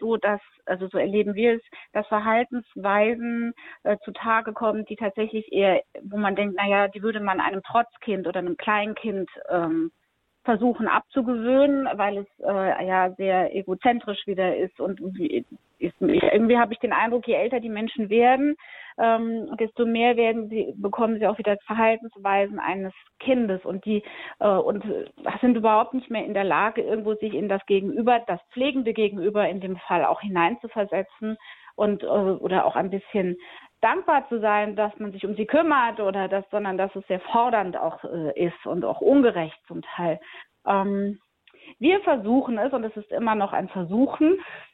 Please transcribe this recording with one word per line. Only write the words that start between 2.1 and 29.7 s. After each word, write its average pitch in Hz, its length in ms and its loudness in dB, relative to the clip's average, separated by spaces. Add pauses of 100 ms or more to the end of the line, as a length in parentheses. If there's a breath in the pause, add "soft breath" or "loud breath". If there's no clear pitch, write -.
äh, 208 200 0
zutage 226 520 -2
kommen, 214 320 -2
die 214 100 -10
tatsächlich 220 560 -4
eher, 196 300 4 (220)
wo 202 120 -10
man 202 200 0
denkt, 202 200 -2
na 202 100 0
ja, 202 220 4
die 196 140 -14
würde 214 180 -2
man 196 180 -2
einem 196 240 -2
Trotzkind 226 640 -2
oder 175 120 -4
einem 180 180 -4
Kleinkind, 208 720 -2 (220)
ähm, 165 420 0 (500)
versuchen 226 460 2
abzugewöhnen, 262 1000 2 (120)
weil 202 180 0
es, 202 100 -8 (160)
äh, 190 440 0
ja 185 320 2
sehr 185 360 2
egozentrisch 202 720 -2
wieder 185 300 0
ist - 240 -4
und 190 180 -4 (160)
wie, - 300 -2 (340)
ist, - 220 -4
ich, - 220 4
irgendwie 226 340 4
habe 233 160 2
ich - 60 -10
den 220 160 -2
Eindruck, 226 340 0
je 220 60 2
älter 233 260 -2
die 226 80 -10
Menschen 214 400 -6
werden, 262 480 4 (400 loud breath)
ähm, 226 640 0
desto 226 240 -2
mehr 233 320 2
werden 226 320 0
sie, 220 300 -4
bekommen 214 400 0
sie 214 80 0
auch 208 100 2
wieder 202 300 0
Verhaltensweisen 214 920 0
eines 190 360 -6 (240)
Kindes 226 480 0
und 190 180 -6
die, 208 180 0 (360 loud breath)
äh, 208 100 2
und 196 340 2 (600)
sind 247 160 4
überhaupt 220 340 4
nicht 262 160 -4
mehr 214 160 -4
in 208 80 -6
der 196 120 0
Lage, 196 360 0
irgendwo 214 360 -2
sich 214 180 -6
in 208 160 -2
das 196 160 -2
Gegenüber, 214 600 2
das 175 140 -4 (100)
pflegende 254 440 -2
Gegenüber 202 520 0
in 185 140 -4
dem 185 160 -6